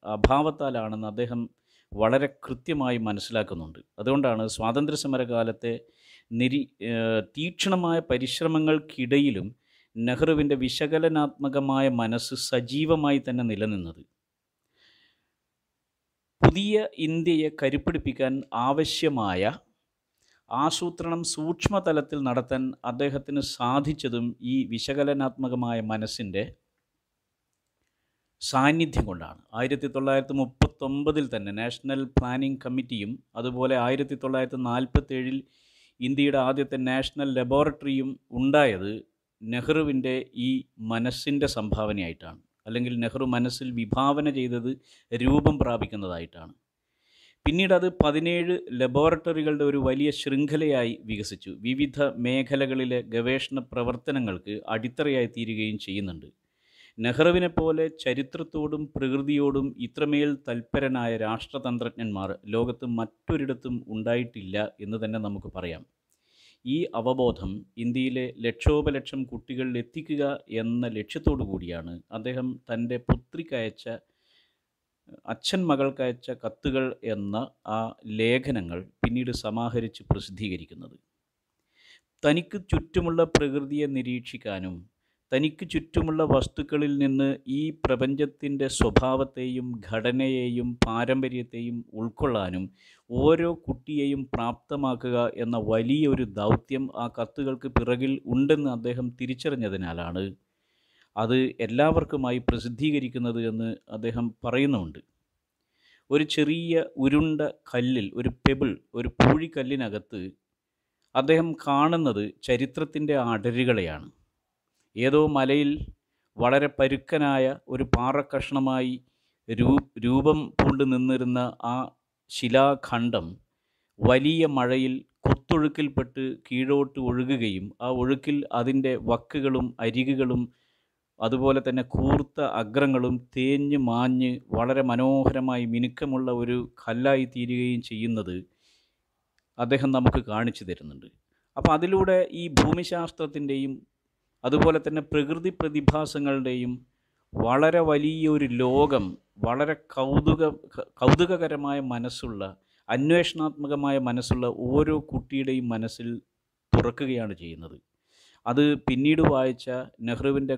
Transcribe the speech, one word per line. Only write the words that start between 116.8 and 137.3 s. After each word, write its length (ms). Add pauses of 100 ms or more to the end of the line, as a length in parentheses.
ഒരു 160
പാറക്കഷണമായി 1080 (580)
രൂ-, 360 (120)
രൂപം 420 (100)
പൂണ്ട് 340
നിന്നിരുന്ന 560 (240)
ആ 120 (560)
ശിലാഖണ്ഡം 920 (760)
വലിയ 460
മഴയിൽ 480 (260)
കുത്തൊഴുക്കിൽപ്പെട്ട് 1040 (180)
കീഴോട്ട് 580
ഒഴുകുകയും 640 (160)
ആ 100
ഒഴുക്കിൽ 460 (140)
അതിൻ്റെ 400 (100)
വക്കുകളും 640 (140)
അരികുകളും 640 (760)
അതുപോലെ 420
തന്നെ 260
കൂർത്ത 540 (120)
അഗ്രങ്ങളും 640 (120)
തേഞ്ഞ് 520
മാഞ്ഞ് 500 (200)
വളരെ 320
മനോഹരമായി 800
മിനുക്കമുള്ള 640
ഒരു 260 (180)
കല്ലായി 500
തീരുകയും 560